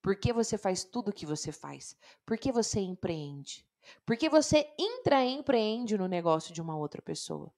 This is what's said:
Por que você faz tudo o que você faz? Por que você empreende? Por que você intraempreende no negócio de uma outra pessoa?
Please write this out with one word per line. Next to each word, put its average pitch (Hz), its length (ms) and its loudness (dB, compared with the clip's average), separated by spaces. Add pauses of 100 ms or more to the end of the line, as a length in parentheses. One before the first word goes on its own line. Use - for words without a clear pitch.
Por 190 140 2
que 233 160 0
você 226 260 2
faz 190 280 0
tudo 240 240 -4
o 196 40 -4
que - 120 -10
você 151 260 -4
faz? 143 460 -14 (280)
Por 220 120 -2
que 269 160 -2
você 220 260 2
empreende? 156 880 -6 (380)
Por 233 100 2
que 302 140 2
você 302 500 6
intraempreende 254 1160 2
no 185 100 0
negócio 170 460 0
de 165 80 -6
uma 160 160 -6
outra 151 240 -6
pessoa? 156 560 -8